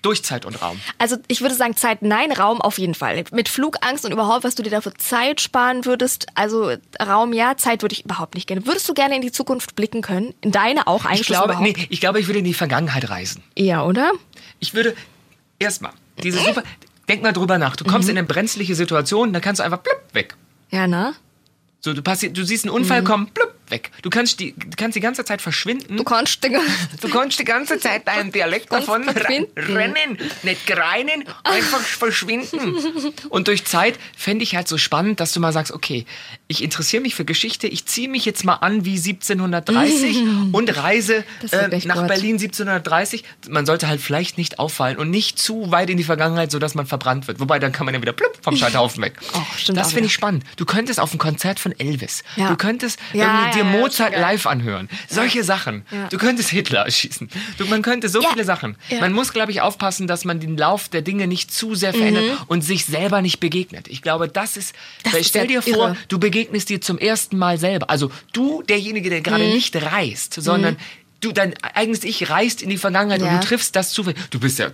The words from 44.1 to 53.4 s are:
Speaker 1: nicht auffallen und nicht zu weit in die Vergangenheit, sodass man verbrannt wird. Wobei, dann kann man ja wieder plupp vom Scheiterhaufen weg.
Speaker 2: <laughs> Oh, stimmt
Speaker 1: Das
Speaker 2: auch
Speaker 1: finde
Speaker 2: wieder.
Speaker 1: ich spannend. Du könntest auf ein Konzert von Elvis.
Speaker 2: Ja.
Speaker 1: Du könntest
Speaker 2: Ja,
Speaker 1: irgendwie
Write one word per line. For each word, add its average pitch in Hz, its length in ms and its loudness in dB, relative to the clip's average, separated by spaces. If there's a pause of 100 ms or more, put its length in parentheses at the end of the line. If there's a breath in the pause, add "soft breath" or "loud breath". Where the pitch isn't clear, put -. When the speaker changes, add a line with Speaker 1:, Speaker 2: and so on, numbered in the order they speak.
Speaker 1:
nicht 170 220 -4
auffallen 135 380 -2
und 151 120 -2
nicht 208 300 0
zu 220 320 -2
weit 175 180 4
in 180 80 2
die 175 60 2
Vergangenheit, 160 480 2
sodass 147 240 -2
man 143 100 -2
verbrannt 135 420 -2
wird. 117 120 -8
Wobei, 139 200 2
dann 135 120 0
kann 147 140 -4
man 131 100 -2
ja 123 60 -2
wieder 117 120 0
plupp - 280 -2
vom 151 140 0
Scheiterhaufen 123 480 2
weg. - 220 -4
Speaker 2:
<laughs> - 80 -10
Oh, 175 80 0 (160)
stimmt 190 200 2
Speaker 1:
Das 170 100 2
Speaker 2:
auch - 40 2
Speaker 1:
finde 233 100 2
Speaker 2:
wieder. 220 60 2
Speaker 1:
ich 185 60 2
spannend. 190 300 0 (140 loud breath)
Du 170 80 -2
könntest 226 340 0
auf - 140 0
ein 165 40 -4
Konzert 160 420 0
von 180 200 -2
Elvis. 139 440 -4 (120)
Speaker 2:
Ja. 190 140 0
Speaker 1:
Du 170 60 4
könntest 226 440 -2 (140 loud breath)
Speaker 2:
Ja, 214 100 2
Speaker 1:
irgendwie 220 360 4